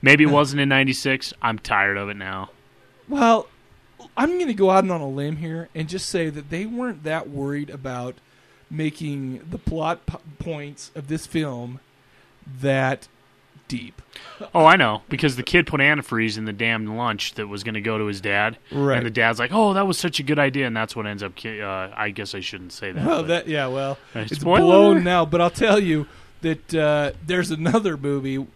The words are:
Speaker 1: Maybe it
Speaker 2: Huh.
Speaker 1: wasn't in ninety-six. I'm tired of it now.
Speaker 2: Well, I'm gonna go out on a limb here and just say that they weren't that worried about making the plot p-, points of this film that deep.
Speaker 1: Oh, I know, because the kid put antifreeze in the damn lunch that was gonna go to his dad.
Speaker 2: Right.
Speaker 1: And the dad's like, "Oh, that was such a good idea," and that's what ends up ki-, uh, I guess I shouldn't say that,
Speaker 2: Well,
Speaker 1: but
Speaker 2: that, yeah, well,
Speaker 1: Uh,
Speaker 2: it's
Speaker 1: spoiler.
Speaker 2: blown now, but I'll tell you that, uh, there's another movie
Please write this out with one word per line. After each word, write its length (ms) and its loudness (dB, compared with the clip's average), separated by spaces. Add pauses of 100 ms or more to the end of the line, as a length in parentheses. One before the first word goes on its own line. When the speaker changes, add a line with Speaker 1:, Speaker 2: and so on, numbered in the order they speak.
Speaker 1:
Maybe 240 8
it 40 4
Speaker 2:
Huh. 60 4
Speaker 1:
wasn't 280 4
in 80 2
ninety-six. 720 0
I'm 160 0
tired 400 2
of 100 -4
it 80 -8
now. 340 -8 (580)
Speaker 2:
Well, 380 2 (680)
I'm 220 0
gonna 160 -2
go 160 4
out 180 4
on 120 -2
a 80 -6
limb 280 -6
here 380 -8
and 140 -6
just 200 -8
say 220 -2
that 180 -12
they 160 -6
weren't 400 -6
that 240 -4
worried 400 -6
about 460 -8 (560)
making 800 -6
the 80 -10
plot 480 -4
p-, 100 -8 (220)
points 560 -10
of 140 -12
this 180 -6
film 520 -4 (840)
that 460 0 (600)
deep. 320 -10 (540)
Speaker 1:
Oh, 100 6
I 120 10
know, 320 2
because 280 0
the 60 -6
kid 240 2
put 140 -2
antifreeze 580 0
in 80 -8
the 60 -6
damn 340 -2 (100)
lunch 380 -4
that 140 -8
was 160 -10
gonna 160 -6
go 180 -2
to 80 -2
his 140 -6
dad. 360 0 (160)
Speaker 2:
Right. 240 0
Speaker 1:
And 100 -2
the 40 -4
dad's 280 2
like, 140 -2
"Oh, 220 4
that 120 2
was 120 -2
such 220 -2
a 20 -4
good 160 0
idea," 280 2
and 100 -2
that's 200 -4
what 100 -6
ends 160 -8
up 120 -8
ki-, 260 -12
uh, 340 -6
I 160 -4
guess 240 -10
I 60 -8
shouldn't 320 -12
say 200 -10
that, 120 -4
Speaker 2:
Well, 180 0
Speaker 1:
but 60 -6
Speaker 2:
that, 200 -2
yeah, 180 -2
well, 320 -4 (160)
Speaker 1:
Uh, 60 -6
Speaker 2:
it's 200 -6
Speaker 1:
spoiler. 200 6
Speaker 2:
blown 440 8
now, 220 4
but 140 2
I'll 100 4
tell 300 4
you 260 0 (360)
that, 320 -4
uh, 380 2 (140)
there's 240 -2
another 460 0
movie 480 -4 (120)